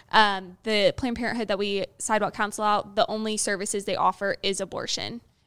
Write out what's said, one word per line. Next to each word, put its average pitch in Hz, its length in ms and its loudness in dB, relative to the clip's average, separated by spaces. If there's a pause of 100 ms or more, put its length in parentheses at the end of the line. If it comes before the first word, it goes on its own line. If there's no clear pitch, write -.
(120)
um, 190 520 4
the 208 340 4
Planned 240 200 -2
Parenthood 233 320 -4
that 196 100 0
we 196 260 0 (140)
sidewalk 208 340 0
counsel 214 300 -4
out, 208 320 2
the 214 120 4
only 214 300 -2
services 202 480 -2
they 196 100 -2
offer 190 460 0
is 190 180 -2
abortion. 196 640 -6 (260)